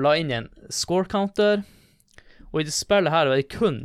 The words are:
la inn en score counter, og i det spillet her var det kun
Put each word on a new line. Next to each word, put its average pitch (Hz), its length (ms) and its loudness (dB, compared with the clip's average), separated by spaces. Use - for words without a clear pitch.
la 147 160 4
inn 160 160 -2
en 113 160 -6
score 185 340 -2
counter, 202 600 0
og 156 80 -2
i 156 40 -2
det 151 80 -8
spillet 190 400 2
her 160 160 4
var 131 80 2
det 135 140 0
kun 143 340 -2